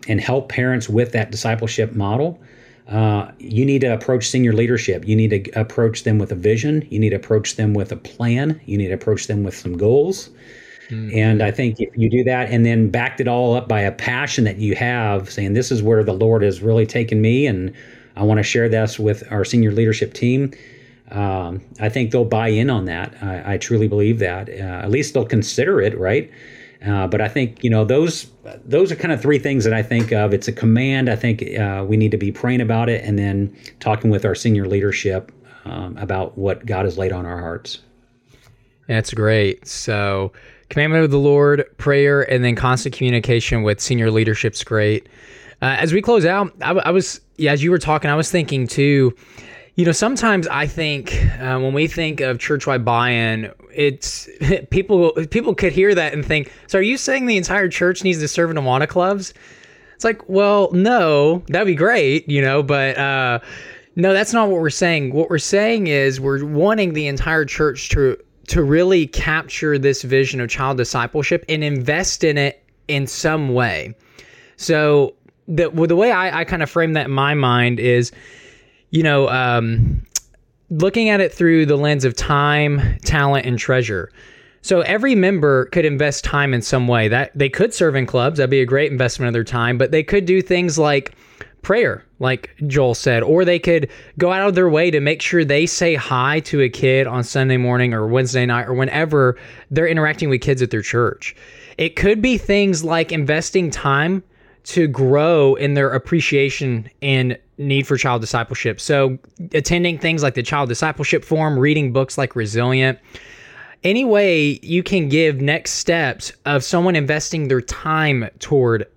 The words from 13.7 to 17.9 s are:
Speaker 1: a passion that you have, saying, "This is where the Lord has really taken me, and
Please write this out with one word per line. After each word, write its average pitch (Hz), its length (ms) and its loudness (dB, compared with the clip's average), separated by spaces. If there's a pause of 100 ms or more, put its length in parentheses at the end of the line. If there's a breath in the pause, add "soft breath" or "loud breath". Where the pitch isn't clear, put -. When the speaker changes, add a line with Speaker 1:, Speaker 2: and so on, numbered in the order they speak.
Speaker 1:
a 98 100 0
passion 131 540 -4
that 98 120 -2
you 104 180 -2
have, 110 540 -2
saying, 101 240 -4
"This 120 180 0
is 113 120 0
where 107 200 4
the 104 100 -2
Lord 110 280 2
has 98 220 0
really 113 240 2
taken 113 340 0
me, 120 240 2
and 95 260 -2 (440 loud breath)